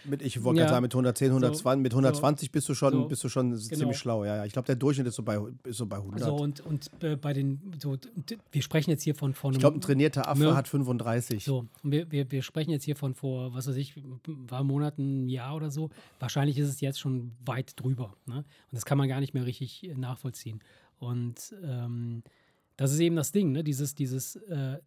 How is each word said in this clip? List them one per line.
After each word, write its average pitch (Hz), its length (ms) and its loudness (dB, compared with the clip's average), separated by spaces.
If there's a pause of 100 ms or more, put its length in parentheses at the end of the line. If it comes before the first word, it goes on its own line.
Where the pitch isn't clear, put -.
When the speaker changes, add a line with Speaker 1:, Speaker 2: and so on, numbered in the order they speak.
Speaker 1:
Mit, 139 200 -4
ich 117 200 -2
wollte 160 180 6
grad 160 80 8
Speaker 2:
Ja. 127 40 6
Speaker 1:
sagen, 123 80 6
mit 123 140 0
hundertzehn, 127 320 4
Speaker 2:
So. 131 80 6
Speaker 1:
hundertzwanzig, 131 480 4
mit 123 80 2
Speaker 2:
So. 123 60 4
Speaker 1:
hundertzwanzig 135 540 4
bist 151 180 0
du 143 40 0
schon, 135 180 4
Speaker 2:
So. 127 140 4
Speaker 1:
bist 127 180 -4
du 127 60 -2
schon 127 220 2
Speaker 2:
Genau. 110 100 -4
Speaker 1:
ziemlich 135 380 0
schlau. 113 260 0
Ja, 104 120 0
ja. 104 80 -4
Ich 104 80 -8
glaub, 123 120 -2
der 131 120 2
Durchschnitt 135 280 2
ist 117 80 0
so - 80 -6
bei, 104 180 0 (240)
ist 117 140 -8
so 117 80 -2
bei 98 140 -4
hundert. 101 240 -4
Speaker 2:
So, 147 140 2
und, 147 240 -2
und, 151 280 -4 (140)
äh, 151 120 0
bei 143 180 -2
den, 139 460 -2
so, 143 120 -4
und 151 440 -8 (160)
wir 139 120 0
sprechen 160 260 0
jetzt 151 140 0
hier 151 100 0
von, 135 220 -2
von 139 160 -2
Speaker 1:
Ich 131 60 2
Speaker 2:
einem - 20 2
Speaker 1:
glaub, 151 160 6
ein 139 60 -4
trainierter 139 460 2
Affe 143 140 4
Speaker 2:
ne? 156 140 8
Speaker 1:
hat 135 120 2
fünfunddreißig. 120 800 0
Speaker 2:
So, 127 220 -2 (160)
und 143 80 0
wir, 160 200 0
wir, 139 200 -2
wir 135 100 0
sprechen 160 300 -4
jetzt 143 140 -2
hier 147 100 -2
von 135 180 -2
vor, 127 400 -6
was 127 140 -6
weiß 131 80 -2
ich, 139 200 -6
ein 131 520 -12
paar 127 160 -4
Monaten, 139 640 0
ein 127 40 -2
Jahr 127 260 -4
oder 156 140 -4
so. 151 220 -6 (280)
Wahrscheinlich 139 380 0
ist 147 100 2
es 139 140 -6
jetzt 135 180 -2
schon 123 340 -4 (120)
weit 127 340 -6
drüber, 123 360 -4 (100)
ne? 123 120 -8
Und 147 80 -8 (260)
das 117 140 -8
kann 139 120 2
man 139 100 4
gar 131 120 -2
nicht 135 160 -2
mehr 127 100 -2
richtig, 127 420 -8
äh, 160 60 -10
nachvollziehen. 123 680 -8 (360)
Und, 120 640 -6
ähm, 120 600 -6 (540)
das 135 160 2
ist 151 60 2
eben 170 180 4
das 147 140 0
Ding, 190 200 4
ne? 156 120 0
Dieses, 143 300 -2
dieses, 131 440 -4
äh, 143 500 -4